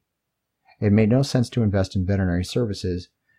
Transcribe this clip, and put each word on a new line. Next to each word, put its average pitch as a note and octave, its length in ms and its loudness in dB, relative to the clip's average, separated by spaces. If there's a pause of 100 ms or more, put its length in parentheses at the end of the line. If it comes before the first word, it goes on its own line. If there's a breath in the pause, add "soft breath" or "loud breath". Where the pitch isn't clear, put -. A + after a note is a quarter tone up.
(800 soft breath)
It G#2 120 4
made G#2+ 160 4
no B2+ 140 4
sense B2+ 280 -2
to A#2 140 0
invest G2 320 -2
in F#2 100 -2
veterinary F#2 380 0
services F#2 640 -6 (300)